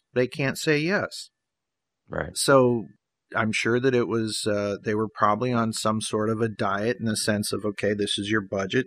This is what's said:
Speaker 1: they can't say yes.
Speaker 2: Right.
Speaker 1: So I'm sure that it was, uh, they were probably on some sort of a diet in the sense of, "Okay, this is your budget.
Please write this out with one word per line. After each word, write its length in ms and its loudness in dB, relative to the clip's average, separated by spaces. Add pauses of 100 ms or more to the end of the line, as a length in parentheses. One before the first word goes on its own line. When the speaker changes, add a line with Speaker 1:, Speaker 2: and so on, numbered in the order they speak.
(120)
Speaker 1:
they 140 2
can't 320 -4
say 180 0
yes. 540 -4 (800)
Speaker 2:
Right. 280 -4
Speaker 1:
So 460 4 (520)
I'm 160 0
sure 280 2
that 140 2
it 140 2
was, 420 -2
uh, 320 0
they 120 -2
were 200 -2
probably 380 2
on 220 0
some 260 0
sort 300 -2
of 100 -2
a 80 0
diet 500 -2
in 60 -6
the 140 0
sense 340 0
of, 140 -4
"Okay, 260 0
this 260 -2
is 120 -4
your 100 2
budget. 460 -2